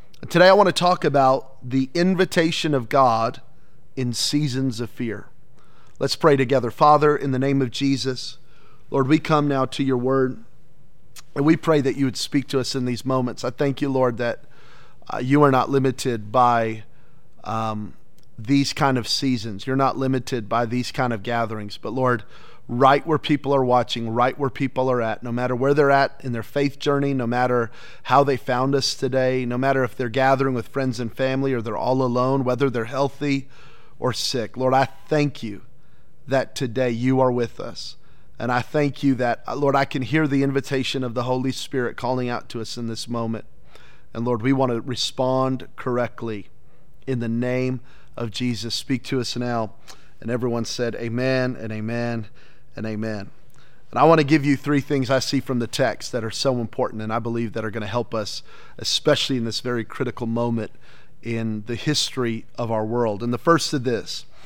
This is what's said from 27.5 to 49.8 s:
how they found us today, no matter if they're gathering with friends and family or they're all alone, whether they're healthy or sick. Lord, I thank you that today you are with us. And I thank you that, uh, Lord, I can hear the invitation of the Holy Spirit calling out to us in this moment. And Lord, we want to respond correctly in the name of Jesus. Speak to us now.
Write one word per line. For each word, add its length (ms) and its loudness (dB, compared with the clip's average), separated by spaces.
how 200 6
they 140 2
found 380 0
us 180 0
today, 500 0
no 140 -2
matter 260 2
if 140 -4
they're 100 -2
gathering 460 4
with 140 -2
friends 320 -2
and 140 -4
family 380 0
or 100 0
they're 140 -4
all 280 2
alone, 400 2
whether 260 2
they're 160 -2
healthy 640 0
or 160 0
sick. 420 -4
Lord, 200 2
I 100 6
thank 560 0
you 220 -8
that 280 0
today 360 0
you 280 2
are 120 6
with 280 -2
us. 380 -10
And 140 -2
I 100 2
thank 400 0
you 140 4
that, 320 0
uh, 80 -4
Lord, 200 2
I 80 4
can 200 -2
hear 240 2
the 160 2
invitation 600 0
of 120 -4
the 80 -2
Holy 280 0
Spirit 460 -4
calling 320 -2
out 200 -6
to 120 -6
us 160 -8
in 100 -6
this 200 -6
moment. 380 -4
And 120 -2
Lord, 180 0
we 100 4
want 180 2
to 80 0
respond 960 -2
correctly 720 -4
in 120 0
the 80 -2
name 540 0
of 140 -4
Jesus. 460 -4
Speak 300 -2
to 140 0
us 160 -4
now. 380 -2